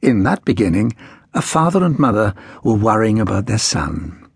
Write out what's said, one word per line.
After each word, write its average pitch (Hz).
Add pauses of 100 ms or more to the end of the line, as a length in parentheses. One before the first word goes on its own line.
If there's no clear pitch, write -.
in 110
that 175
beginning, 104 (380)
a -
father 170
and 160
mother 107 (300)
were 113
worrying 107
about 98
their 110
son. 78 (100)